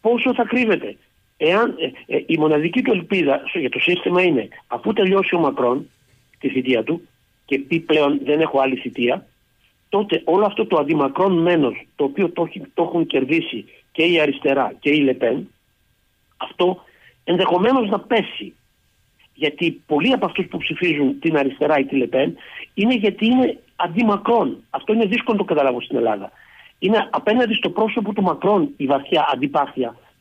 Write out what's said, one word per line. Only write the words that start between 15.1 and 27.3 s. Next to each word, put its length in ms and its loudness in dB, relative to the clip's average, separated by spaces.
αυτό 480 -4
ενδεχομένως 640 2
να 120 -2
πέσει. 540 -4
Γιατί 520 -4
πολλοί 260 2
από 140 0
αυτούς 200 -4
που 120 -10
ψηφίζουν 640 -2
την 160 0
αριστερά 420 0
ή 60 0
τη 120 -4
Λεπέν 380 0
είναι 200 2
γιατί 320 0
είναι 320 2
αντί 280 -2
Μακρόν. 520 0
Αυτό 220 -4
είναι 120 2
δύσκολο 320 -2
να 80 0
το 100 -2
καταλάβω 260 2
στην 160 -6
Ελλάδα. 340 -2
Είναι 320 0
απέναντι 440 0